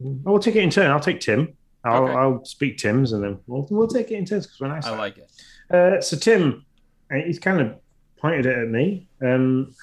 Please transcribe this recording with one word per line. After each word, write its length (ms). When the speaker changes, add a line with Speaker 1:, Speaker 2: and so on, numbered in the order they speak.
Speaker 1:
oh, 200
we'll 140
take 180
it 60
in 80
turn. 200
I'll 100
take 200
Tim. 360
I'll, 200
Speaker 2:
Okay. 100
Speaker 1:
I'll 300
speak 340
Tim's, 340
and 120
then 220
we'll, 240
we'll 180
take 220
it 60
in 80
turns 220
'cause 140
we're 80
nice 180
Speaker 2:
I 40
Speaker 1:
like 260
Speaker 2:
like 20
it. 560
Speaker 1:
Uh, 260
so 160
Tim, 480
uh, 40
he's 240
kind 200
of 140
pointed 280
it 100
at 120
me. 400
Um, 580